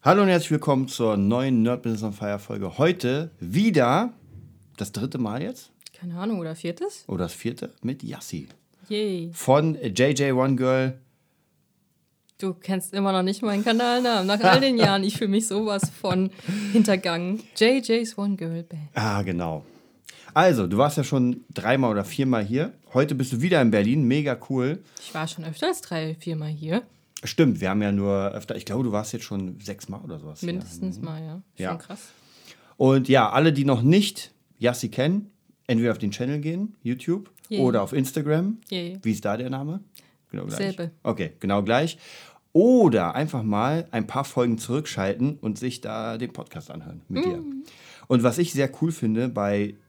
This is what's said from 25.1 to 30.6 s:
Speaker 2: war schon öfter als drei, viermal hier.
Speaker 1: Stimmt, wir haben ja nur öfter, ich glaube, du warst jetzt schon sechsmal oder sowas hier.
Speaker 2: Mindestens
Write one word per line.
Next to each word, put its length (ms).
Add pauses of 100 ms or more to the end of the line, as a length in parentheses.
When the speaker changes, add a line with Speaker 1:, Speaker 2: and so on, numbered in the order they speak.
Speaker 2:
war 120
schon 180
öfter 220
als 140
drei, 400
viermal 300
hier. 320 (420)
Speaker 1:
Stimmt, 380
wir 80
haben 100
ja 120
nur 420
öfter, 220
ich 100
glaube, 180
du 80
warst 220
jetzt 100
schon 340
sechsmal 440
oder 180
sowas 200
hier. 120
Speaker 2:
Mindestens 460